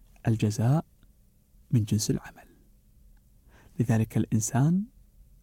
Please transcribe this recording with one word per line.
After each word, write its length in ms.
الجزاء 560
من 140
جنس 260
العمل". 380
لذلك 360
الإنسان 680